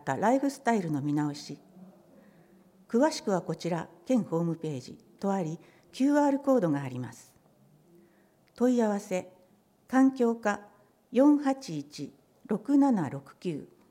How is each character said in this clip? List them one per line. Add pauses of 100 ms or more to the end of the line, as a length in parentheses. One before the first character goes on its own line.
た
ラ
イ
フ
ス
タ
イ
ル
の
見
直
し。 (1300)
詳
し
く
は
こ
ち
ら、 (180)
県
ホ
ー
ム
ペ
ー
ジ (220)
と
あ
り、 (320)
キ
ュ
ー
ア
ー
ル
コ
ー
ド
が
あ
り
ま
す。 (1200)
問
い
合
わ
せ、 (560)
環
境
課、 (500)
四
八
一 (340)
六
七
六
九。 (240)